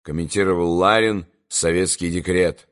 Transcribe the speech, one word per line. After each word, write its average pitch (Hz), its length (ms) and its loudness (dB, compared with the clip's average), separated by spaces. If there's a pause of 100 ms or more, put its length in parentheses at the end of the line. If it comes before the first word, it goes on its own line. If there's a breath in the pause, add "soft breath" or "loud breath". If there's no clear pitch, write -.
комментировал 85 760 -2
Ларин 104 500 2 (200)
советский 87 640 -2
декрет. 87 640 -2